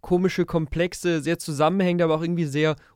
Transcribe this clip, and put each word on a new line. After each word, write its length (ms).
komische, 440
komplexe, 800
sehr 160
zusammenhängende, 640
aber 120
auch 60
irgendwie 220
sehr 320